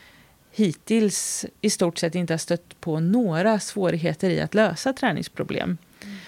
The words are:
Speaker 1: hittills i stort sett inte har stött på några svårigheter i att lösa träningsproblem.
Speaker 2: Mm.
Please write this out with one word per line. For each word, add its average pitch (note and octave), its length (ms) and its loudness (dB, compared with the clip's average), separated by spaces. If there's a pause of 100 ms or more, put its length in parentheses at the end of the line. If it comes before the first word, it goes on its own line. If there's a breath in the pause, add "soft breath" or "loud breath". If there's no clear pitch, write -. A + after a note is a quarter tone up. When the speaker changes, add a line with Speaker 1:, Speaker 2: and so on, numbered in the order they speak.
(500 soft breath)
Speaker 1:
hittills G#3 960 0 (160)
i G#3+ 80 2
stort E3+ 280 0
sett E3+ 180 -2
inte E3+ 180 -2
har D#3+ 40 0
stött - 440 -6
på D#3+ 180 -2
några G3 600 4
svårigheter E3+ 680 0
i D#3+ 120 2
att D#3 120 -4
lösa G#3+ 400 2
träningsproblem. - 840 -4 (260 loud breath)
Speaker 2:
Mm. G3+ 120 -12 (120)